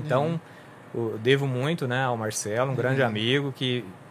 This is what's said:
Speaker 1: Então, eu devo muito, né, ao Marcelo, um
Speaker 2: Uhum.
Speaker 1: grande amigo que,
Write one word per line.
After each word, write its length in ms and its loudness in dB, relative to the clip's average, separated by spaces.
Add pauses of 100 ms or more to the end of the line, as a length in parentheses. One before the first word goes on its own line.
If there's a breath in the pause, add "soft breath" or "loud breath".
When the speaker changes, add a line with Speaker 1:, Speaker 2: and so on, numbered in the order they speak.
Speaker 1:
Então, 360 2 (540 loud breath)
eu 260 -2
devo 280 4
muito, 400 -2
né, 160 0
ao 120 0
Marcelo, 520 0
um 20 -2
Speaker 2:
Uhum. 60 -2
Speaker 1:
grande 260 2
amigo 480 2
que, 340 -2 (260)